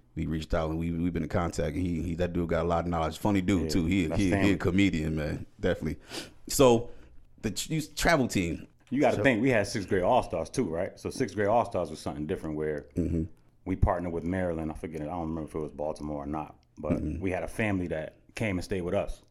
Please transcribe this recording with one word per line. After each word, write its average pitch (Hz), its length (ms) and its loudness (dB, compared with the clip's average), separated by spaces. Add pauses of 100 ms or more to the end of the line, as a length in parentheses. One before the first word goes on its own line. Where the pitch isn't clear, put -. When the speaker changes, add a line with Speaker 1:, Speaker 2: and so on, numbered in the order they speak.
(160)
Speaker 1:
we 80 100 -2
reached 78 280 -4
out 80 160 0
and 80 80 -2
we, 82 140 -2
we've 85 200 0
been 82 120 -2
in 76 40 -6
contact. 82 480 -2
And 90 100 -2
he, 82 160 -2
he, 82 140 -4
that 87 160 0
dude 85 160 0
got 82 160 0
a 87 40 0
lot 85 160 2
of 87 60 -2
knowledge. 80 280 -2
Funny 101 240 2
dude 90 220 2
Speaker 2:
Yeah, 80 40 -2
Speaker 1:
too. 82 180 2
He, 90 200 4
Speaker 2:
that's 82 120 0
Speaker 1:
he, 104 80 4
he 90 60 4
Speaker 2:
family. 98 200 4
Speaker 1:
a 85 40 2
comedian, 85 600 2
man. 76 300 -4 (140)
Definitely. 78 380 0 (500)
So 120 400 6 (540)
the 110 80 -2
tr-, - 240 -6
you, 156 80 -2
travel 151 460 2
team. 85 380 -2 (220)
Speaker 2:
You 131 140 0
gotta 117 140 6
Speaker 1:
So 104 60 0
Speaker 2:
think 117 200 6
we 135 80 4
had 107 180 4
sixth 98 200 -6
grade 95 140 2
All 110 200 4
Stars 80 280 -4
too, 127 140 0
right? 85 340 -4
So 107 120 -6
sixth - 260 -4
grade 104 120 2
All 113 160 6
Stars 90 260 -2
was 78 100 -12
something 76 260 -6
different 78 300 -4
where 76 300 -4 (100)
Speaker 1:
Mm-hmm. 82 260 0 (440)
Speaker 2:
we 95 100 -2
partnered 87 360 2
with 80 120 -4
Maryland. 85 480 -2
I - 20 -6
forget 80 280 -10
it. - 20 -6
I 73 80 -6
don't 85 160 -4
remember 80 160 -4
if - 100 -14
it 80 60 -4
was 73 100 -6
Baltimore 73 540 -6
or - 20 -8
not, 76 300 -8 (220)
but 76 160 -2
Speaker 1:
Mm-hmm. 78 260 -4
Speaker 2:
we 92 100 -2
had 87 140 -2
a 80 40 -6
family 98 400 0
that 78 280 -6 (180)
came 101 240 -2
and 85 60 -4
stayed 95 180 -2
with 90 120 -2
us. 87 360 -2